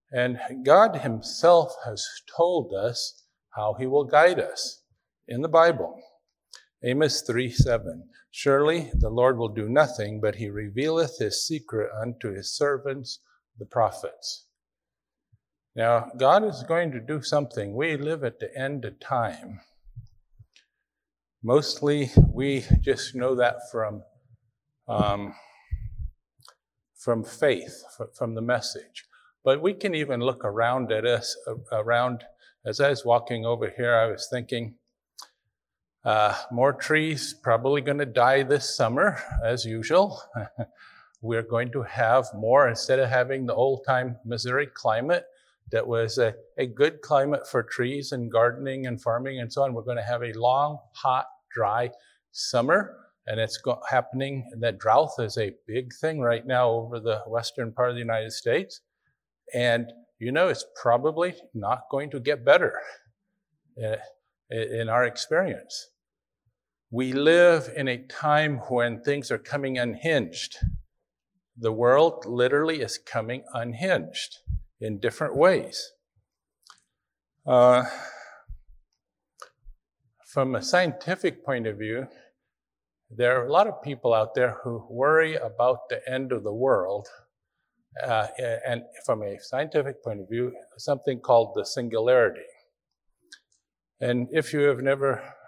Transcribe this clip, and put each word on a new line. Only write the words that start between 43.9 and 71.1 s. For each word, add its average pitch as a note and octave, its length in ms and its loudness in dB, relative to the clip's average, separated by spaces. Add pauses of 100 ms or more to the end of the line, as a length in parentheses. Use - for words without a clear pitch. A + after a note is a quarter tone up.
Missouri B2 420 -2
climate C3+ 580 0 (460)
that A2+ 160 0
was A#2 320 -2
a, A2+ 160 2 (220)
a C3+ 100 -2
good C#3+ 360 0
climate C#3+ 440 2
for A#2+ 160 0
trees B2+ 500 -4
and A#2+ 200 -6
gardening C3 540 2
and A#2+ 140 -6
farming B2+ 400 -4
and A2+ 120 -8
so C#3+ 100 0
on, C3 120 0
we're A#2 80 -6
gonna A#2+ 200 -4
have A#2+ 200 -4
a A#2 100 -6
long, C3 460 2 (160)
hot, C3 320 0 (260)
dry A#2 380 0 (420)
summer, D3+ 640 0 (300)
and A2 120 -4
it's A2 200 -4
go-, - 300 -4
happening. C3 600 -2 (100)
That A2+ 180 -2
drought C#3 400 4
is A2 180 -4
a G#2+ 180 -2 (120)
big A#2+ 340 -6
thing D#3+ 200 -2
right A#2 260 0
now B2 240 2
over A#2 300 -4
the A2 260 -2
western A#2 460 -6
part B2 180 0
of A#2+ 60 -8
the A#2+ 40 -8
United A2+ 320 -4
States. D3+ 480 -2 (720)
And, A#2+ 380 0 (260)
you A#2+ 140 -6
know, F3 160 2
it's - 160 -4 (160)
probably D#3 540 2 (200)
not A2 360 -4
going C#3 200 -4
to C3+ 100 -8
get B2+ 240 -2
better, D3+ 360 6 (1000)
uh, A2 140 -4 (540)
i-, A2+ 300 -4
in A2+ 80 -4
our A#2+ 160 4
experience. - 840 -4 (1000)
We B2+ 220 -4
live E3 640 6
in C3+ 120 -2
a B2 100 -2
time D3+ 580 0 (120)
when A#2+ 340 0
things C#3+ 280 -2
are A2+ 80 -2
coming C#3 380 -6
unhinged. A#2+ 800 -2 (1000)